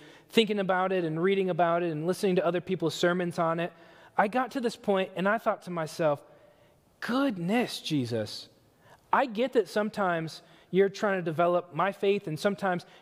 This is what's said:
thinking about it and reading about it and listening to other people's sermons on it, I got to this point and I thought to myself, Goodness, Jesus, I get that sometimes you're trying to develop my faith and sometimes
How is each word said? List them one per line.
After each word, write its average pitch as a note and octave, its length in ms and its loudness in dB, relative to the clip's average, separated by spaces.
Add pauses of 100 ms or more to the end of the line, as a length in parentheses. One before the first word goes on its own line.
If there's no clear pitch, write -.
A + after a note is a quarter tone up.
(300)
thinking G#3 300 2
about F#3+ 340 2
it F#3 100 0
and D#3+ 180 -2
reading F#3+ 280 2
about E3+ 340 2
it F3 80 -2
and D3+ 160 -4
listening F#3 300 2
to E3 80 2
other F3 160 0
people's E3+ 340 -2
sermons F3 420 0
on E3 220 0
it, E3+ 140 -4 (440)
I G3+ 120 4
got B3 220 -2
to C#4 100 -6
this A#3 160 -4
point F#3+ 380 0
and F3+ 120 0
I G#3+ 100 2
thought A3 260 -2
to F#3 80 -12
myself, D#3 540 -2 (760)
Goodness, A3+ 800 -2
Jesus, A#2+ 680 -4 (640)
I A#3+ 120 4
get B3 280 -4
that G#3+ 140 2
sometimes F#3 760 -2 (280)
you're F#3+ 200 4
trying G3 300 -2
to - 20 -6
develop F3 540 0
my F3+ 160 0
faith G3+ 360 0
and D#3 120 -6
sometimes F#3+ 460 -2 (160)